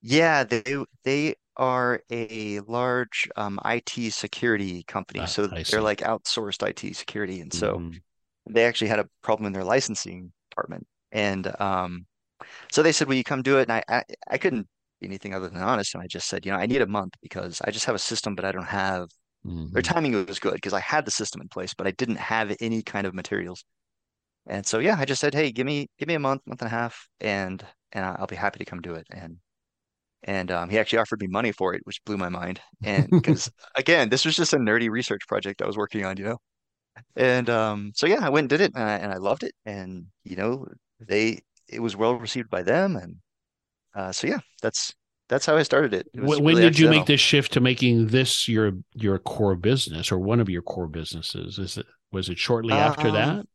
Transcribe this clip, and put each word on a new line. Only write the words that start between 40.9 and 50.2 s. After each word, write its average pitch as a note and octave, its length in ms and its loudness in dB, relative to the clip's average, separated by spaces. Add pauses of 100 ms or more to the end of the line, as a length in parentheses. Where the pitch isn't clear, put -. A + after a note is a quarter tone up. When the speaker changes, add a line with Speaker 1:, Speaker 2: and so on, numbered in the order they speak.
Speaker 1:
they, A2 420 0 (260)
it A#2 120 -10
was A2+ 160 -4
well A2+ 200 4
received A2+ 340 -6
by F#2 140 -2
them. D#3+ 320 2
And, F2 200 -10 (800)
uh, F#2+ 160 -6
so, - 160 -4
yeah, C#4 120 0 (220)
that's, - 320 -2 (360)
that's C3+ 160 2
how D3+ 100 4
I D#3 80 6
started C3+ 300 2
it. F#2 200 -2
It - 80 -8
was C#3+ 160 2
Speaker 2:
Wh-, D3 40 2
when D#3 140 8
Speaker 1:
really F3 60 8
Speaker 2:
did D#3+ 180 8
you D#3+ 80 10
make D#3 140 8
Speaker 1:
accidental. - 120 4
Speaker 2:
this C3+ 80 6
shift - 320 4
to B2+ 80 4
making B2 460 4
this C3 400 2
your, G#2+ 260 4 (200)
your G2+ 260 2
core G2+ 360 0
business F2 560 0
or F#2+ 80 2